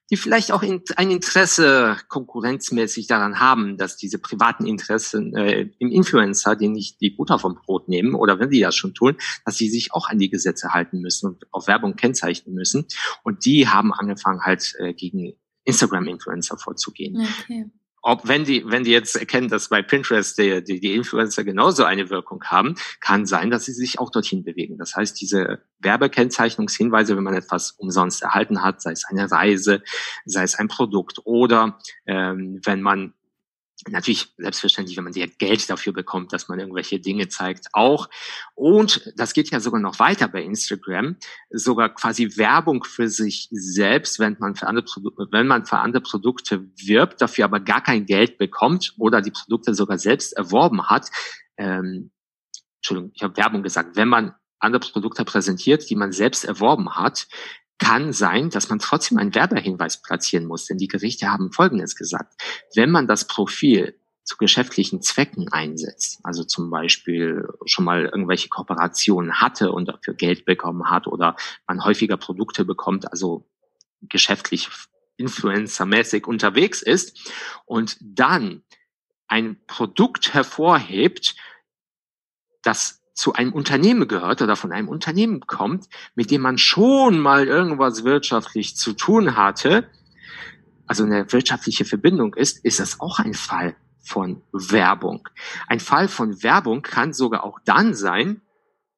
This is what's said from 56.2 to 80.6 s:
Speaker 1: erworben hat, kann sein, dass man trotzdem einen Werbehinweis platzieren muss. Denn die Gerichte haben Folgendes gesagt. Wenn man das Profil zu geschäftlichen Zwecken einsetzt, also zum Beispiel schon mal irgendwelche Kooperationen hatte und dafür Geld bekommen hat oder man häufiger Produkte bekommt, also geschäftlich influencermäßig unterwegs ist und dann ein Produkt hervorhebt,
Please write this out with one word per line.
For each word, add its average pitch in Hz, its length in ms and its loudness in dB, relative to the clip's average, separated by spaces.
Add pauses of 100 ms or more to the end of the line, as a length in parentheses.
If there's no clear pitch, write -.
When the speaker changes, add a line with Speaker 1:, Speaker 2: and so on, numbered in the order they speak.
Speaker 1:
erworben 104 500 0
hat, 95 320 -2 (520)
kann 123 340 2
sein, 104 380 0
dass - 180 -2
man 107 100 -2
trotzdem - 400 0
einen 101 160 0
Werbehinweis 98 680 -2
platzieren 87 440 -4
muss. 82 200 -10
Denn 95 120 -6
die 95 80 -4
Gerichte 101 460 -4
haben 95 180 -2
Folgendes 139 460 0
gesagt. - 440 -10 (360)
Wenn 123 160 4
man 143 160 4
das 104 180 0
Profil - 720 2 (240)
zu - 140 -12
geschäftlichen 110 640 0
Zwecken - 500 -2
einsetzt, - 720 -6
also 85 220 -6
zum 85 260 -4
Beispiel 82 800 -2 (180)
schon - 180 2
mal 87 200 2
irgendwelche 90 440 -2
Kooperationen 87 920 0
hatte 110 320 2
und 90 140 -2
dafür - 280 -8
Geld 87 300 0
bekommen 87 460 -2
hat 87 180 0
oder 87 260 0 (320)
man 90 180 -4
häufiger 104 320 2
Produkte 98 480 -4
bekommt, 95 460 -4
also 87 400 -4 (520)
geschäftlich - 640 -2 (480)
influencermäßig 104 1120 0
unterwegs 117 540 2
ist - 500 -2 (320)
und 113 360 -4
dann 117 600 0 (640)
ein 110 300 0 (100)
Produkt - 680 0
hervorhebt, 139 1000 2 (1300)